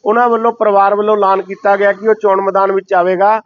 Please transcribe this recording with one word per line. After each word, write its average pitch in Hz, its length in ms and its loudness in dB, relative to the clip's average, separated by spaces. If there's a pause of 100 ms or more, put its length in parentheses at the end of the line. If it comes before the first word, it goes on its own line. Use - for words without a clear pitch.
ਉਹਨਾਂ 233 260 0
ਵੱਲੋਂ, 233 240 0
ਪਰਿਵਾਰ 202 420 0
ਵੱਲੋਂ 208 200 0
ਐਲਾਨ 196 260 0
ਕੀਤਾ 196 360 -2
ਗਿਆ 202 160 0
ਕਿ 196 140 -6
ਉਹ 214 80 2
ਚੋਣ 202 260 0
ਮੈਦਾਨ 196 300 0
ਵਿੱਚ 196 220 -4
ਆਵੇਗਾ। 185 360 0 (160)